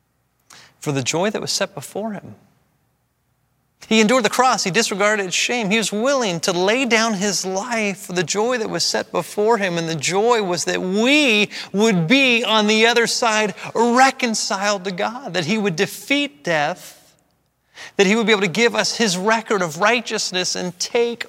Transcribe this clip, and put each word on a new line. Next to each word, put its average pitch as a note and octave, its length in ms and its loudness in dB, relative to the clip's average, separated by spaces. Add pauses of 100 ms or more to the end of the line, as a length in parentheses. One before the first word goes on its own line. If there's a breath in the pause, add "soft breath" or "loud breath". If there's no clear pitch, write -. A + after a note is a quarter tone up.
(800 loud breath)
"For D3+ 120 -4
the C3+ 100 0
joy E3 260 0
that G#3+ 140 -6
was D3 100 -6
set - 220 -4
before G3+ 380 -8
him." A2 240 -14 (1500)
He A3 120 4
endured A3+ 240 4
the G#3 60 2
cross. B3 340 2
He - 80 -2
disregarded G#3 600 0
shame. A#3 380 -2
He A3 80 2
was G3+ 140 -2
willing A3 480 0
to - 120 -2
lay G#3 340 2
down A3+ 280 2
his F#3 320 -2
life G3+ 600 -4
for F3+ 80 -10
the F3 100 0
joy A#3 340 -2
that G#3+ 100 -4
was E3+ 140 -4
set - 300 -2
before G#3 460 0
him. F3+ 200 -2
And E3 100 -4
the D#3+ 60 -2
joy G3 480 2
was F3 220 -2
that F3+ 160 -2
we G#3+ 680 2 (220 loud breath)
would F#3+ 360 2
be B3 340 4
on G#3+ 240 2
the A3 200 4
other A#3 200 4
side G#3+ 480 0 (200 loud breath)
reconciled A#3 1120 2
to G3+ 40 -4
God, G#3 440 -6
that F3 100 0
he G3 120 0
would G3+ 200 -2
defeat C#4 680 -4
death, D#3+ 720 -4 (840 loud breath)
that G3 120 4
he G#3+ 80 4
would A3+ 100 2
be A3 60 4
able G3 100 2
to G3+ 60 0
give A3 260 2
us G#3+ 220 -2
his G3 200 0
record G#3+ 460 0
of D#3+ 160 -4
righteousness G#3 760 -2
and F3+ 240 -6
take A#3 480 -2